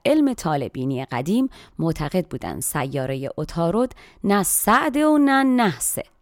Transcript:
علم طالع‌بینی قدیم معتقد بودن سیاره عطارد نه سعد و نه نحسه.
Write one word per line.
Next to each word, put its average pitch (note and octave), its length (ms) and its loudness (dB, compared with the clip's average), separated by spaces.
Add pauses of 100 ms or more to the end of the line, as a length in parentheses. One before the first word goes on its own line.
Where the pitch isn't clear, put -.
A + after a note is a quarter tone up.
علم C#4 300 4
طالع‌بینی C3+ 680 -2
قدیم F#3 440 0 (300)
معتقد D#3+ 480 -2
بودن F2 340 -10
سیاره C3+ 680 -6 (100)
عطارد E3+ 560 -2 (300)
نه G3+ 180 2
سعد B3+ 540 2
و D4+ 220 4
نه C4+ 240 4
نحسه. A#3+ 640 0 (160)